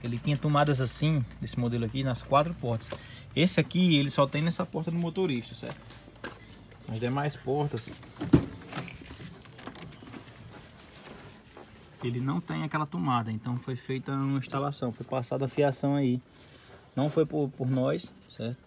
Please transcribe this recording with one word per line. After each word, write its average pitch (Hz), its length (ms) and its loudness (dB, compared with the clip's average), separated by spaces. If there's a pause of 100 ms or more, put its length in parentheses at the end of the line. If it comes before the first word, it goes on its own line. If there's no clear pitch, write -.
Ele 120 140 -2
tinha 147 180 0
tomadas 147 440 4
assim, 147 440 2 (160)
desse - 180 -4
modelo 120 260 2
aqui, 127 200 -2
nas 123 180 0
quatro 151 320 4
portas. 117 380 -2 (440)
Esse 165 240 6
aqui, 170 360 6
ele 139 140 4
só 139 160 6
tem 147 160 0
nessa 165 240 0
porta 160 240 -4
do 165 60 -2
motorista, 170 580 0
certo? - 260 -10 (1080)
As 117 80 -4
demais 135 380 0
portas, 143 560 -2 (4000)
ele 123 180 -2
não 143 200 0
tem 160 240 -4
aquela 151 220 -2
tomada, 131 440 0
então 113 280 -2
foi 127 180 -4
feita 131 360 -4
uma 139 260 2
instalação, 139 540 -2
foi 117 140 -10
passada 131 380 -2
a 131 40 0
fiação 143 460 2
aí. 127 260 4 (760)
Não 143 140 2
foi 156 160 4
por, 151 240 0
por 127 200 0
nós, 131 420 2 (160)
certo? 117 280 -6 (100)